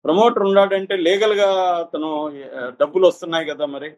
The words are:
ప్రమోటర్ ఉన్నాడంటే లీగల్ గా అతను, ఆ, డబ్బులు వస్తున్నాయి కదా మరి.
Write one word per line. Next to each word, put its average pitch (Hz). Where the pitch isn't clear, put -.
ప్రమోటర్ 208
ఉన్నాడంటే 196
లీగల్ 196
గా 190
అతను, 156
ఆ, 123
డబ్బులు 175
వస్తున్నాయి 165
కదా 147
మరి. 143